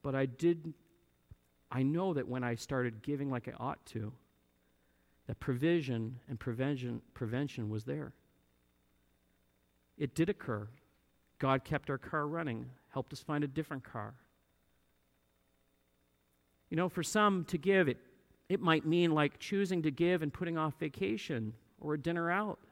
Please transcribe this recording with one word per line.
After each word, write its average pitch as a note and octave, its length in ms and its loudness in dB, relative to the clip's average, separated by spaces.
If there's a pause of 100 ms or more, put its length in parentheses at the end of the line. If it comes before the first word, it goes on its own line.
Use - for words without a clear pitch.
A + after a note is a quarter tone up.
but C#3 140 -4
I C3+ 120 2
did, D#3+ 460 2 (1000)
I B2+ 100 2
know E3 320 2
that C3+ 140 -2
when B2+ 160 -2
I A#2+ 100 0
started A#2+ 480 -2
giving C#3+ 280 -2
like B2 180 -2
I A#2+ 100 -10
ought C#3 280 -6
to, A2 260 -6 (1120)
that - 140 -8
provision B2+ 800 0 (100)
and A2+ 100 -6
prevention, B2 640 -2 (140)
prevention B2 560 -4
was G#2+ 140 -4
there. C#3 280 -6 (1800)
It C#3+ 180 -4
did E3 140 2
occur. A2 400 -4 (720)
God C3+ 260 2
kept - 240 -2
our C3+ 100 -2
car D3+ 280 -2
running, C#3+ 400 -4 (240)
helped - 220 -6
us D3 80 -12
find D3 240 -2
a D3 40 -2
different C#3 360 -4
car. A2 300 -8 (2500)
You - 60 -2
know, F3 120 2
for E3+ 140 -2
some G3+ 440 4
to E3+ 120 -2
give, F#3 300 6
it, - 100 -2 (500)
it F#3+ 120 2
might D#3+ 240 4
mean, E3+ 280 4
like, D3+ 260 4
choosing F#3+ 440 0
to D#3 80 2
give E3+ 320 2
and D3 100 -2
putting E3+ 260 -4
off D#3 200 0
vacation D#3 760 -2 (260)
or D3+ 140 -2
a D3+ 40 -2
dinner E3+ 320 0
out. G3 280 -2 (140)